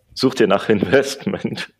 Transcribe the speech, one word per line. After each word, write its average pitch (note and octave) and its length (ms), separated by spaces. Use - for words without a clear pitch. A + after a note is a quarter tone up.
sucht - 280
ihr G#2+ 80
nach G2 200
<laughs> - 0
Investment. - 1120